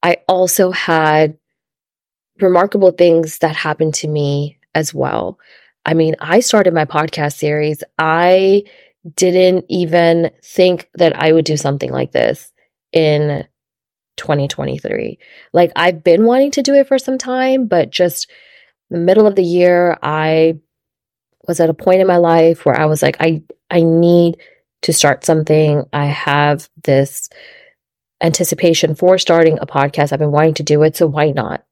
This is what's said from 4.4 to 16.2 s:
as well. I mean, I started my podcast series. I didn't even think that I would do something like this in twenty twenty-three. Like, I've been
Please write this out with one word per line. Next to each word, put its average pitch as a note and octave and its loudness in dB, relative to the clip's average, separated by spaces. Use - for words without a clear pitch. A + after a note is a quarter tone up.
as D#3+ -6
well. C3+ -6
I D#3+ -2
mean, D#3+ 0
I E3+ 0
started F#3+ 2
my D#3 0
podcast D3+ -4
series. D3+ -4
I F#3 2
didn't F#3 2
even E3+ 0
think F3+ -2
that E3 2
I D#3+ 2
would D#3+ 2
do D#3 -4
something C#3 -6
like C3 -6
this - -2
in D3+ 0
twenty C#3+ -4
twenty-three. - -8
Like, E3+ 0
I've E3+ -2
been F3 4